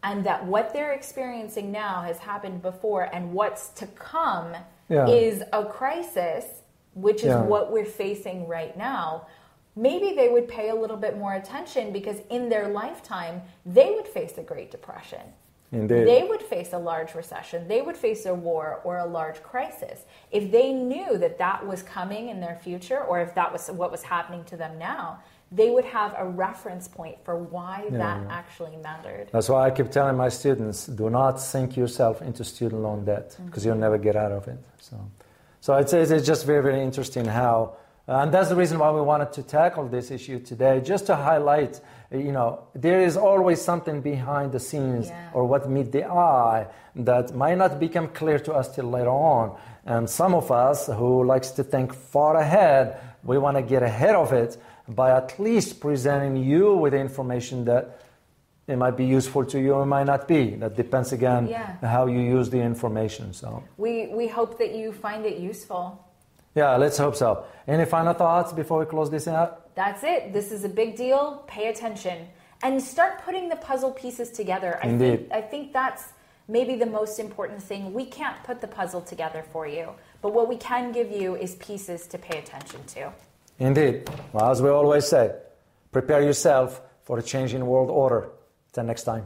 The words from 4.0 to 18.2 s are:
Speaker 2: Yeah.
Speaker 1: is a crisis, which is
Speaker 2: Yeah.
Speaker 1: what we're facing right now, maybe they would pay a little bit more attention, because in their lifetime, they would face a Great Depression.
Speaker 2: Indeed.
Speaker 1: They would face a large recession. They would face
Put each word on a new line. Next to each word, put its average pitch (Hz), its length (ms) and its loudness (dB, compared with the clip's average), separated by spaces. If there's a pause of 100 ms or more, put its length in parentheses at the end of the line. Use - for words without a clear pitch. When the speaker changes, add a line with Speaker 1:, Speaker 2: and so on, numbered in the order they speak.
Speaker 2:
Yeah. 143 180 6
Speaker 1:
is 226 360 4 (100)
a 208 120 0
crisis, 208 800 -4 (480)
which 208 280 2
is 240 40 0 (100)
Speaker 2:
Yeah. 233 60 4
Speaker 1:
what 208 300 2
we're 214 140 0
facing 196 600 -8
right 165 300 -8
now, 180 500 -6 (480)
maybe 339 380 0
they 269 160 4
would 240 180 4
pay 220 220 -6
a 226 60 -2
little 220 220 -4
bit 208 200 -4
more 202 160 -6
attention, 233 580 -6
because 202 280 -8 (100)
in 240 200 -4
their 214 180 0
lifetime, 202 760 -8 (240)
they 233 300 8
would 427 120 -6
face - 300 -8
a 165 60 -12
Great - 280 -12
Depression. - 500 -16 (500)
Speaker 2:
Indeed. 117 340 4
Speaker 1:
They 247 240 8
would 440 140 -2
face 175 280 -8
a 180 60 -6
large 165 380 -6
recession. 170 520 -10
They 220 140 0
would 330 160 -8
face 220 300 -4